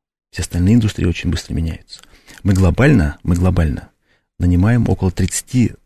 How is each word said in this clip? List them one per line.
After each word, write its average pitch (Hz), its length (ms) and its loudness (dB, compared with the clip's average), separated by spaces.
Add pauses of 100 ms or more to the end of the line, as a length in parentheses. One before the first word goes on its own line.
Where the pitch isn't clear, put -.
(320)
Все 92 120 -8
остальные 92 320 0
индустрии 107 300 0
очень 87 260 -4
быстро - 240 -6
меняются. 80 460 -8 (420)
Мы 101 100 0
глобально, 92 680 2
мы 85 120 0
глобально 87 540 0 (500)
нанимаем 92 500 2
около 95 220 -2
тридцати - 600 -2 (120)